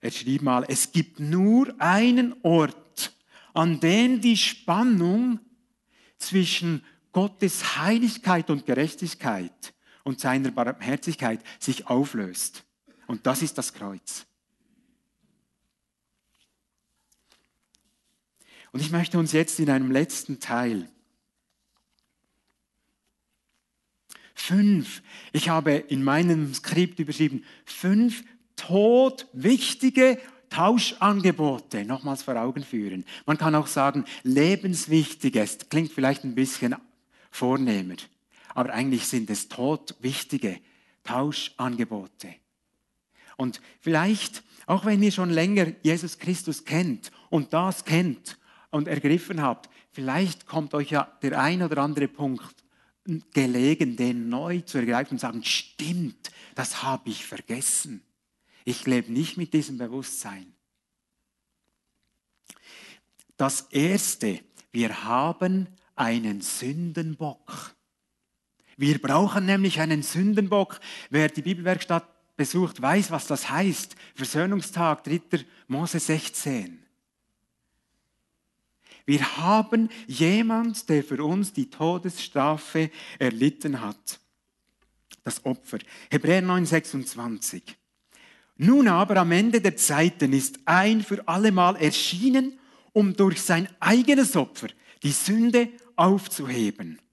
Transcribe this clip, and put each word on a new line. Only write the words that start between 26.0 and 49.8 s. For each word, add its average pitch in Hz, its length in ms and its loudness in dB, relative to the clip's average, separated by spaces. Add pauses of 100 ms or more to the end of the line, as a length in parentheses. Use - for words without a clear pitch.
meinem 151 520 2
Skript 175 440 0
überschrieben, 143 460 -2 (220)
fünf 220 580 0 (320)
todwichtige 254 1600 4 (300)
Tauschangebote 180 1400 2
nochmals 135 380 -6
vor 127 140 -4
Augen 131 280 -4
führen. 98 400 -6 (220)
Man 151 100 2
kann 156 180 2
auch 151 120 2
sagen, 139 400 0 (160)
lebenswichtiges, 151 1400 2 (100)
klingt 156 240 -2
vielleicht 139 320 0
ein 127 100 -6
bisschen 131 400 0 (560)
vornehmer, 120 680 0 (580)
aber 127 180 -4
eigentlich 127 340 -2
sind 113 220 -4
es 104 200 -6
todwichtige 131 1120 -6 (420)
Tauschangebote. 120 1300 -6 (1040)
Und 127 240 -6 (200)
vielleicht, 170 640 -2 (240)
auch 190 200 0
wenn 208 160 4
ihr 208 100 4
schon 185 160 -2
länger 170 440 2 (100)
Jesus 160 360 0
Christus - 460 -6
kennt 156 480 -4 (160)
und 151 240 -2
das 175 320 -2
kennt 165 540 -2 (320)
und 151 180 -2
ergriffen 160 540 0
habt, 127 280 -4 (200)